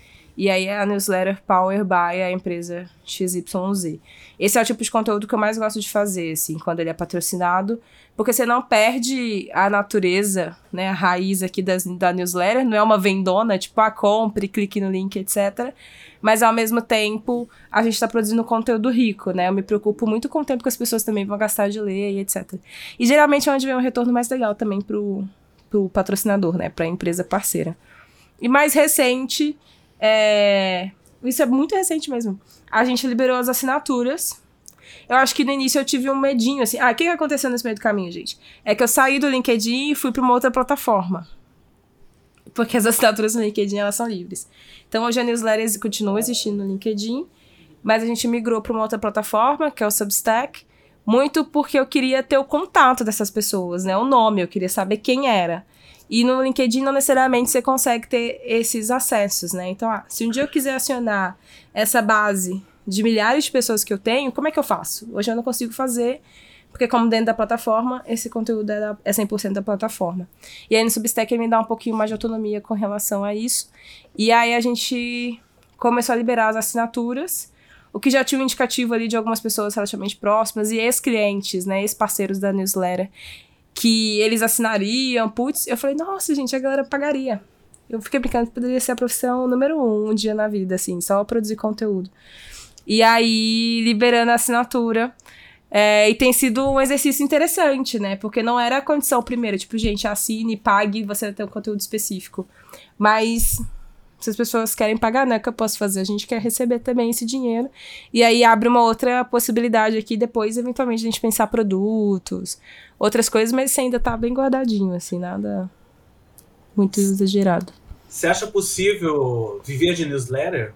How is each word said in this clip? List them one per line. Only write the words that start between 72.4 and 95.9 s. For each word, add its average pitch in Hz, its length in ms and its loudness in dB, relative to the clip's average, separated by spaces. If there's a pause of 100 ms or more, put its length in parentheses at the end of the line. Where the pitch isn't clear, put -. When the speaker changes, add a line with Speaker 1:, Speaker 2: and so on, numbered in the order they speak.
Speaker 1:
com 214 140 -8
relação 202 500 -2
a 208 120 -2
isso. 226 340 -4 (480)
E 220 140 4
aí 233 240 4
a 240 40 2
gente 240 800 -4 (380)
começou 240 360 0
a - 20 2
liberar 233 340 2
as 220 60 0
assinaturas, 233 1000 -4 (400)
o 214 60 -8
que 262 100 2
já 262 140 4
tinha 262 180 -2
um - 20 0
indicativo 247 520 -2
ali 226 120 -2
de 220 80 -2
algumas 226 240 -2
pessoas 208 360 -4
relativamente 202 400 -4
próximas 214 560 0
e 226 60 -2
ex-clientes, 208 920 0
né, 196 140 0
ex-parceiros 202 580 -2
da 196 120 0
newsletter, 190 580 -2 (640)
que 220 460 2
eles 220 220 2
assinariam, 226 880 0
putz, 247 380 -4
eu 247 100 -2
falei, 277 180 -2
"Nossa, 359 380 -4
gente, 269 220 -2
a 262 40 -4
galera 269 240 0
pagaria." 269 580 -4 (480)
Eu 220 120 -6
fiquei 277 180 -2
brincando 240 280 0
que 233 60 -20
poderia 247 260 -2
ser 247 120 -2
a 247 40 -4
profissão 247 520 -2
número 277 320 2
um 214 300 2
um 214 40 0
dia 214 200 0
na 214 140 0
vida, 190 280 -2
assim, 180 260 -4
só 202 220 2
produzir 214 320 -2
conteúdo. 214 540 -4 (760)
E 220 180 4
aí, 226 800 4
liberando 233 480 4
a 240 40 6
assinatura, 233 760 0 (560)
é, 208 400 6